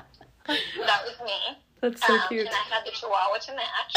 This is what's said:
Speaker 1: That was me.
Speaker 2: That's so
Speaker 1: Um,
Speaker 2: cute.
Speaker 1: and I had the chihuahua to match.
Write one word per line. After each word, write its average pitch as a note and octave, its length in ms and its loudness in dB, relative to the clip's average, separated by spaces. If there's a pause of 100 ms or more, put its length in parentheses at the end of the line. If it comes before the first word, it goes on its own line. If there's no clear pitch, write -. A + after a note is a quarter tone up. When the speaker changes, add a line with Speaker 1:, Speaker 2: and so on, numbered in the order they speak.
(480)
Speaker 1:
That C4 580 0
was A#3 180 -10
me. G#3+ 380 -6 (200)
Speaker 2:
That's A#3+ 240 -2
so A3+ 100 8
Speaker 1:
Um, A3 120 4
Speaker 2:
cute. A3 200 -2
Speaker 1:
and - 20 -6
I G#3 260 -2
had A3 100 -2
the G#3+ 60 -8
chihuahua G3+ 460 0
to - 180 -10
match. - 420 -6